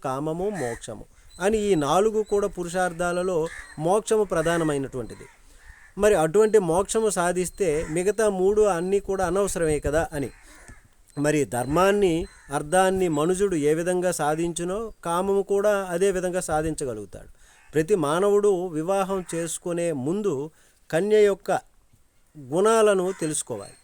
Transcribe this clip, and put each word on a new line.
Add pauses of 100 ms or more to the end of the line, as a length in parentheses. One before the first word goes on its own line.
కామము,
మోక్షము (360)
అని
ఈ
నాలుగు
కూడా
పురుషార్థాలలో (320)
మోక్షము
ప్రధానమైనటువంటిది. (720)
మరి
అటువంటి
మోక్షము
సాధిస్తే
మిగతా
మూడు
అన్నీ
కూడా
అనవసరమే
కదా
అని. (880)
మరి
ధర్మాన్ని, (280)
అర్థాన్ని
మనుజుడు
ఏ
విధంగా
సాధించునో (120)
కామము
కూడా
అదే
విధంగా
సాధించగలుగుతాడు. (460)
ప్రతి
మానవుడు
వివాహం (100)
చేసుకునే
ముందు (400)
కన్య
యొక్క (880)
గుణాలను
తెలుసుకోవాలి. (100)